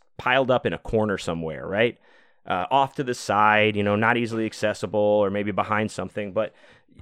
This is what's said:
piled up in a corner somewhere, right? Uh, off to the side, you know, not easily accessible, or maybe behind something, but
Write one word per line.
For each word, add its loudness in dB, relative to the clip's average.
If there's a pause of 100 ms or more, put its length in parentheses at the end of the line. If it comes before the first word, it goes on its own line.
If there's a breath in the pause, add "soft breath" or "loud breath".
(160)
piled 2
up 2
in -2
a -6
corner -2
somewhere, -6
right? 0 (480 soft breath)
Uh, -2
off 2
to -4
the -4
side, 2
you 0
know, 2
not 2
easily -2
accessible, -4
or 4
maybe -4
behind -2
something, -8
but -4 (480 soft breath)